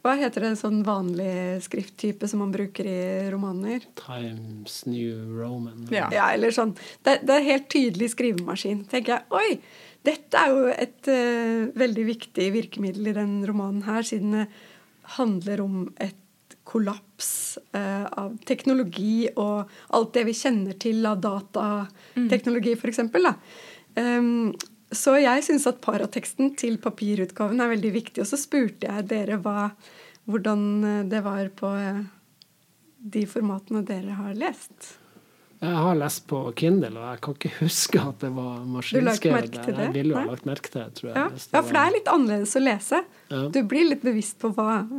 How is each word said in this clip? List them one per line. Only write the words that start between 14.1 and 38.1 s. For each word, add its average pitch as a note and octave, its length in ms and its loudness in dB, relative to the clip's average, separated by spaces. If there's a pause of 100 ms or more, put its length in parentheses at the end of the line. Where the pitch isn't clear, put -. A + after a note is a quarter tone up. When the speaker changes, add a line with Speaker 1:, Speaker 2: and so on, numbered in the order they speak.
Speaker 1:
det G#3+ 140 0 (560)
handler G3+ 580 -2
om G3 160 -2 (180)
et G3 200 -6 (480)
kollaps, - 960 -4 (140)
eh, G3 400 -2
av G3+ 220 -6 (100)
teknologi A3+ 920 2
og G#3 340 -2 (200)
alt A3+ 220 2
det A#3 140 2
vi A3+ 100 -2
kjenner G3 400 0
til A3+ 300 0
av G#3 160 0
datateknologi, G#3+ 1500 0
Speaker 3:
Mm. A3+ 60 -6
Speaker 1:
for - 100 -2
eksempel, A#3 320 2
da. D4 120 6 (600)
Ehm, A#3+ 560 2 (400)
så C4 280 4
jeg C4 240 6
synes C#4+ 220 4
at - 140 0
parateksten A3 760 -2
til A#3 220 -2
papirutgaven G#3 840 -2
er A#3 160 2
veldig G#3 160 2
viktig, - 280 -4
og - 60 0
så C#4+ 120 -2
spurte B3+ 480 0
jeg G3+ 220 -4
dere G#3 320 -2
hva, G#3 320 -2 (560)
hvordan, G#3 560 2
eh, G#3 240 0
det G#3+ 160 0
var G3 240 -2
på, G3 280 -6
eh, G3+ 280 -4 (1080)
de G#3 160 0
formatene G#3 580 -2
dere G3 300 -6
har G3 200 -6
lest. - 600 -8 (640)
Speaker 2:
Jeg E3+ 140 0
har E3+ 220 4
lest D3 320 -2
på C3 260 -4
Kindle, D#3+ 420 2
og A#2 140 -10
jeg B2 100 -10
kan C#3+ 140 -6
ikke - 240 -4
huske - 400 2
at C3+ 220 -2